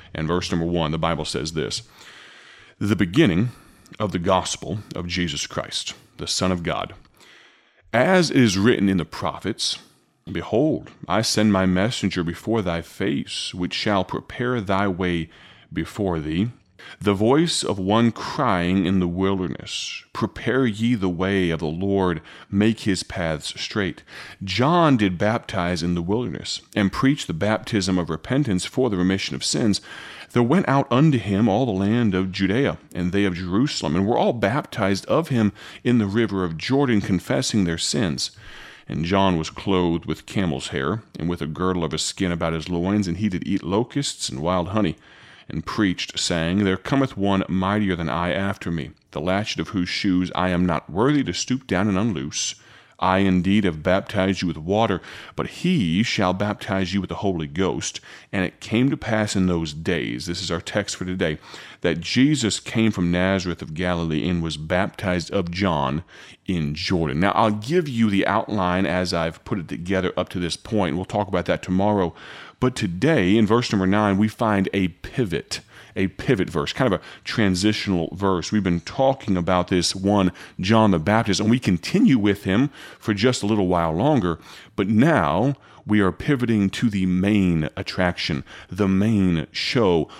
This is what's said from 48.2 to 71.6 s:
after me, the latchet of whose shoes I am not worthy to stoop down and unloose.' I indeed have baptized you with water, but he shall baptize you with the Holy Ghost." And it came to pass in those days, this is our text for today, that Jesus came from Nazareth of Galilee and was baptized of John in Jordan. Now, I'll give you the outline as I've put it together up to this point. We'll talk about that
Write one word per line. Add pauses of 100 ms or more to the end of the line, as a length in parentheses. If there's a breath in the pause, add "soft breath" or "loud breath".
after
me, (220)
the
latchet
of
whose
shoes
I
am
not
worthy
to
stoop
down
and
unloose.' (420 loud breath)
I
indeed
have
baptized
you
with
water, (340 loud breath)
but
he
shall
baptize
you
with
the
Holy
Ghost." (320 loud breath)
And
it
came
to
pass
in
those
days,
this
is
our
text
for
today, (460 loud breath)
that
Jesus
came
from
Nazareth
of
Galilee
and
was
baptized
of
John (420 loud breath)
in
Jordan.
Now,
I'll
give
you
the
outline
as
I've
put
it
together
up
to
this
point.
We'll
talk
about
that